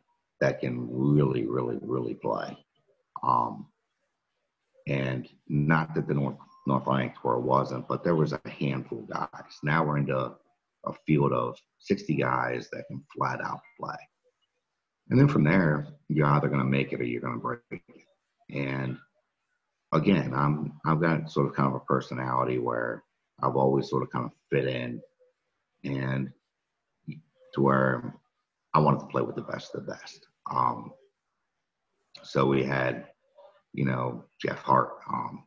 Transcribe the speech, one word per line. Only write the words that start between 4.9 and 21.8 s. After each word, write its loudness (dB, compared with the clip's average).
not 2
that -2
the 0
North, -2
North 2
Atlantic 0
Tour 0
wasn't, 0
but -2
there 4
was 2
a -8
handful -4
of -14
guys. -10
Now 2
we're 0
into -2
a -6
field 4
of -2
sixty -2
guys -2
that -10
can -12
flat -2
out -6
play. -8
And 6
then 10
from 4
there, 4
you're 2
either 4
gonna 0
make 0
it -4
or -4
you're -4
gonna -6
break -6
it. -12
And -4
again, 2
I'm, 0
I've 2
got 0
sort 2
of -6
kind 2
of -2
a -6